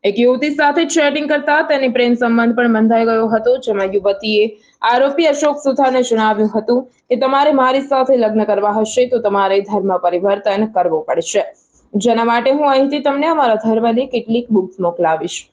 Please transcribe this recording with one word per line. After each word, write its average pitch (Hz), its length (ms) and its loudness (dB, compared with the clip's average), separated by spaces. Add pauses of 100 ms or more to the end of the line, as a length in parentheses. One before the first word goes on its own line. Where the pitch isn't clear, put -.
એક 202 140 0
યુવતી 254 400 2
સાથે 294 240 2 (100)
ચેટિંગ 294 380 0
કરતા 294 260 0 (140)
તેની 269 240 0
પ્રેમ 240 240 2
સંબંધ 233 400 0
પણ 233 180 2
બંધાઈ 226 320 2
ગયો 226 240 0
હતો, 233 200 0 (120)
જેમાં 196 320 -2
યુવતીએ 208 480 0 (460)
આરોપી 277 420 2
અશોક 294 320 -2
સુથારને 262 360 2 (100)
જણાવ્યું 214 440 0
હતું 233 240 0 (300)
કે 240 140 0
તમારે 277 360 2
મારી 262 320 2
સાથે 262 240 2
લગ્ન 214 360 2
કરવા 202 260 0
હશે 220 340 -2
તો 247 160 0
તમારે 196 400 2
ધર્મ 196 260 -2 (140)
પરિવર્તન 202 580 0 (120)
કરવું 165 340 0
પડશે, - 340 -2 (480)
જેના 226 380 0
માટે 240 220 0
હું 294 180 0
અહીંથી 269 380 0
તમને 285 260 -2
અમારા 233 320 0
ધર્મની 226 480 0
કેટલીક 233 400 -4
બુક્સ 185 320 -2
મોકલાવીશ. 170 520 -2 (140)